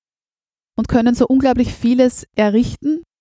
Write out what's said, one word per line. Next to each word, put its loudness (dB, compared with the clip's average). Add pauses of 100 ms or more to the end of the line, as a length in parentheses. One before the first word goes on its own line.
(760)
und -4
können 2
so 2
unglaublich 0
vieles 0
errichten -2 (180)